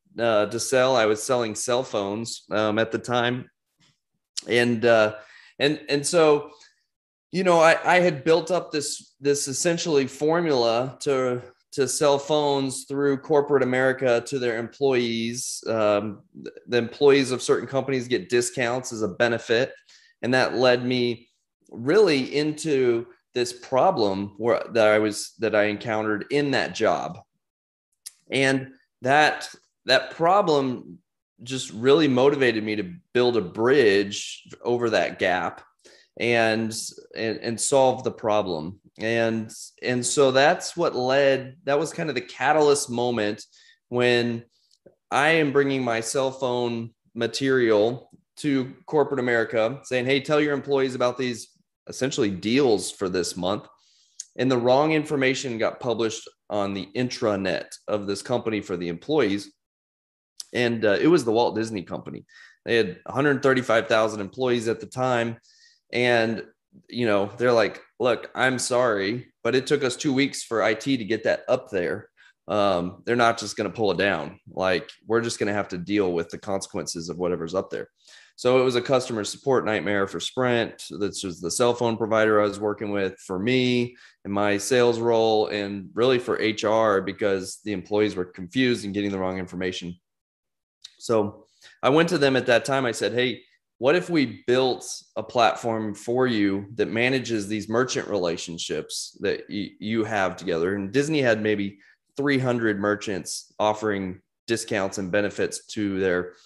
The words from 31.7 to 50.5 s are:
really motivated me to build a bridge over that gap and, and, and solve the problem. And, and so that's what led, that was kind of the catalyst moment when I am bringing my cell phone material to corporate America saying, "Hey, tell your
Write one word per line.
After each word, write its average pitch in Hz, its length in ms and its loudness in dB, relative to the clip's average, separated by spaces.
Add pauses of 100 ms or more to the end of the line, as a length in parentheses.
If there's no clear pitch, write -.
really 139 360 4
motivated 127 560 4
me 107 120 -4
to 90 180 -6 (180)
build 123 240 4
a 107 40 2
bridge 104 1040 2 (180)
over 120 280 0
that 87 280 0
gap 90 440 -2 (560)
and, 113 560 0 (420)
and, 110 220 -4
and 113 220 -6
solve 131 440 2
the 113 60 -4
problem. 98 680 -2 (200)
And, 113 520 -2 (320)
and 123 220 -2
so 135 260 4
that's 143 460 2
what 170 180 0
led, 131 680 0
that 143 140 0
was 156 140 -4
kind 165 160 -6
of 131 60 -4
the 123 60 -4
catalyst 143 720 0
moment 117 540 -2 (440)
when 120 560 0 (640)
I 139 180 2
am 156 240 2
bringing 139 300 2
my 117 180 -2
cell 135 300 -2
phone 120 600 -4 (240)
material 117 960 2 (280)
to 135 360 -2 (120)
corporate 139 340 0
America 117 640 0
saying, 127 220 -2
"Hey, 135 140 2
tell 147 200 0
your 147 140 0